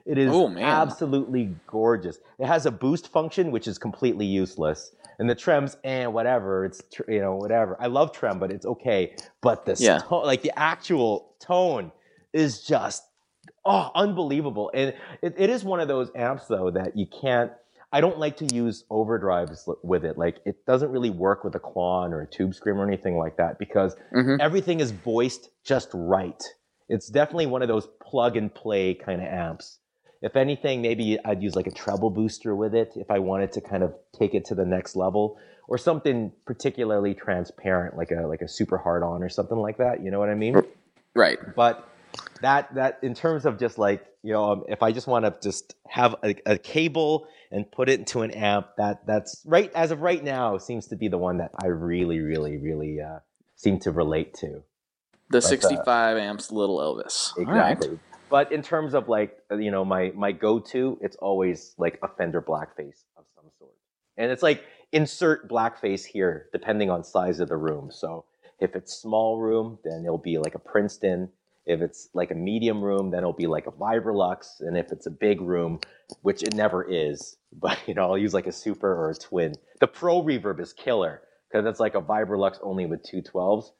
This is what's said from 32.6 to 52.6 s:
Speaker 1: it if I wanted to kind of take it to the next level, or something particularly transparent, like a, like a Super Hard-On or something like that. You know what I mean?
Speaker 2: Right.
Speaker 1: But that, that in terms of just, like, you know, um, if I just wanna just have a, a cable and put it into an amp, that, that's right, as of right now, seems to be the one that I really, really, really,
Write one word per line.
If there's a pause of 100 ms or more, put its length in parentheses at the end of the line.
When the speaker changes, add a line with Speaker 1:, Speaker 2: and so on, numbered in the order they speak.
Speaker 1:
it
if
I
wanted
to
kind
of (240)
take
it
to
the
next
level, (300)
or
something (120)
particularly
transparent,
like
a,
like
a
Super
Hard-On
or
something
like
that.
You
know
what
I
mean? (540)
Speaker 2:
Right. (160)
Speaker 1:
But (520)
that,
that
in
terms
of
just,
like, (180)
you
know,
um,
if
I
just
wanna
just (120)
have
a, (120)
a
cable (240)
and
put
it
into
an
amp,
that,
that's
right,
as
of
right
now,
seems
to
be
the
one
that (100)
I
really,
really,
really,